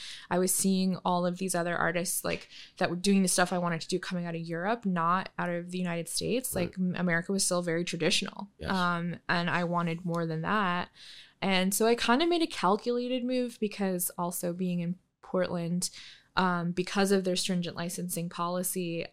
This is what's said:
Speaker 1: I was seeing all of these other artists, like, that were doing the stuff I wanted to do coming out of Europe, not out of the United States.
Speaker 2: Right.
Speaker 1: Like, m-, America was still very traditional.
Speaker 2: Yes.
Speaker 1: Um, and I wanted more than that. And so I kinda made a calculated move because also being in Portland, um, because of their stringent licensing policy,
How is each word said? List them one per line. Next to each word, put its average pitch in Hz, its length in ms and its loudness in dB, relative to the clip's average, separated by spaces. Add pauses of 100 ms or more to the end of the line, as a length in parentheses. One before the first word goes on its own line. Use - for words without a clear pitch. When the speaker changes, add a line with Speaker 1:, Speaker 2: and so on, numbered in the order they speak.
(300)
Speaker 1:
I 180 80 4
was 185 160 2
seeing 190 500 2
all 180 220 2
of 175 100 0
these 185 180 -2
other 170 220 0
artists, 170 480 0
like, 170 240 -4 (300)
that 180 100 2
were 170 80 -2
doing 196 260 4
the 185 60 4
stuff 185 240 2
I 180 60 0
wanted 170 240 0
to - 60 -10
do 180 100 0
coming 175 260 -4
out 170 100 -4
of 165 60 -4
Europe, 175 460 -2
not 180 420 2 (100)
out 175 120 -2
of 175 200 -4
the 185 80 -6
United 170 300 -2
States. 190 460 -2
Speaker 2:
Right. 180 140 0
Speaker 1:
Like, - 100 -8
m-, 180 180 0
America 170 340 2
was 196 140 2
still 180 160 2
very 175 240 0
traditional. 196 640 0 (100)
Speaker 2:
Yes. - 120 -6
Speaker 1:
Um, 175 460 0 (120)
and 175 220 2
I 170 140 2
wanted 170 420 0
more 170 180 -2
than 160 180 -2
that. 180 460 0 (540)
And 190 320 2
so 220 120 4
I 233 80 6
kinda 247 320 4
made 339 160 4
a 330 40 2
calculated 240 800 0
move 247 360 0
because 190 560 0
also 175 380 -2
being 180 260 0
in 175 140 -2 (260)
Portland, 175 720 -2 (460)
um, 175 360 2
because 196 400 2
of 190 120 4
their 180 120 2
stringent 180 400 -2
licensing 175 540 -6
policy, 175 800 -2